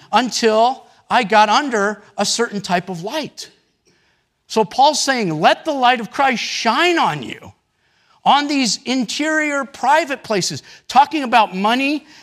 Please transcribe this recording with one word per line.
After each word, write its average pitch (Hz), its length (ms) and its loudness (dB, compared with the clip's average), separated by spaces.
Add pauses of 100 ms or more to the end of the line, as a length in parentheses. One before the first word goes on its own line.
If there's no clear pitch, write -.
(120)
until 226 720 2 (240)
I 240 140 2
got 214 260 4
under 214 540 0 (140)
a 202 80 -2
certain 208 360 -4
type 180 280 -2
of 170 140 -10
light. 254 460 -10 (1000)
So 220 180 0
Paul's 277 340 2
saying, 208 400 -2
"Let 254 240 2
the 320 100 -4
light 254 260 2
of 220 120 -10
Christ 262 320 0
shine 320 540 0
on 160 260 -2
you," - 300 -14 (720)
on 277 220 4
these 269 360 -2
interior 285 800 -2
private 277 600 -2
places, 170 400 -4 (240)
talking 285 360 2
about 226 320 2
money 254 500 -2 (180)